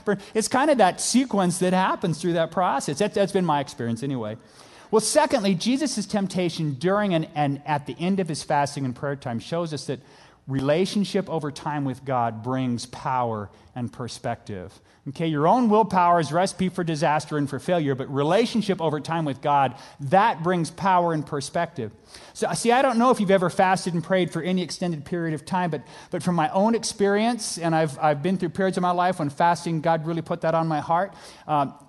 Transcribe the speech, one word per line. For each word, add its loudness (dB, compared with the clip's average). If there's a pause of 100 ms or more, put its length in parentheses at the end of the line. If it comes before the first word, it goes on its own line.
burn. 0 (140)
It's 0
kind 2
of 4
that 4
sequence 2
that 2
happens 0
through 0
that 0
process. 0
That, 0
that's 2
been 2
my 2
experience -4
anyway. -4 (540)
Well, 4
secondly, 2
Jesus' -2
temptation -2
during 0
and, 0
and 0
at -2
the -10
end 0
of -2
his -6
fasting 0
and -4
prayer -6
time -6
shows -6
us -10
that -6 (480)
relationship 0
over -4
time -4
with -6
God -2
brings -2
power -4 (260)
and -6
perspective. -10 (300)
Okay, -4
your 2
own 4
willpower 4
is 0
recipe 0
for -4
disaster 0
and 0
for -6
failure, 0
but -6
relationship 0
over 0
time -4
with -4
God, 2 (240)
that 2
brings 0
power 2
and -2
perspective. -6 (420)
So, -4
see, 0
I 6
don't 2
know 6
if 2
you've 0
ever 4
fasted 2
and -2
prayed 0
for -4
any 0
extended -6
period -4
of -10
time, -2
but, -4 (260)
but -4
from 0
my 2
own 2
experience, 0
and 0
I've, 0
I've 4
been 0
through -2
periods 0
of 0
my 2
life 2
when 0
fasting, 0
God 0
really -4
put -6
that 0
on 0
my -2
heart, 0 (340)
um, 0 (140)